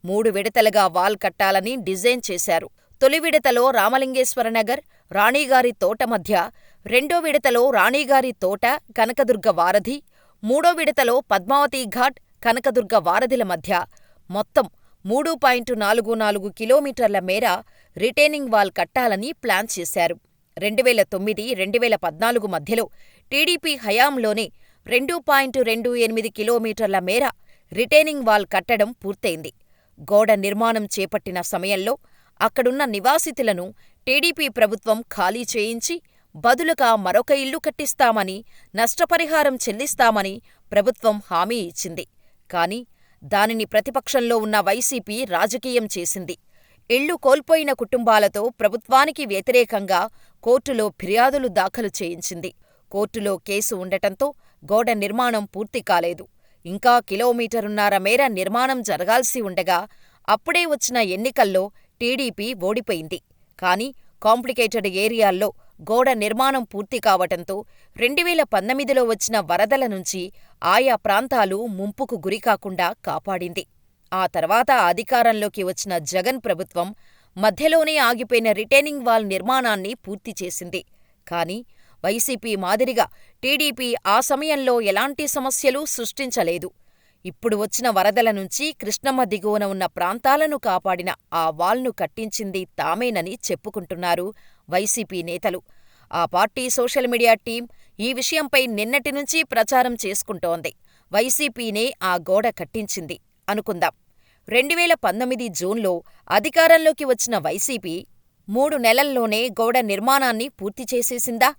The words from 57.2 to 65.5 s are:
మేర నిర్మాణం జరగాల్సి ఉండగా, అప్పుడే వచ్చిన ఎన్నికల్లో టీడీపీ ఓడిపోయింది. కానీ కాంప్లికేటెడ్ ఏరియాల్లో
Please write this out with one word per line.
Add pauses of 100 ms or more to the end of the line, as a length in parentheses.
మేర
నిర్మాణం
జరగాల్సి
ఉండగా, (500)
అప్పుడే
వచ్చిన (140)
ఎన్నికల్లో (360)
టీడీపీ (140)
ఓడిపోయింది. (400)
కానీ (340)
కాంప్లికేటెడ్
ఏరియాల్లో (320)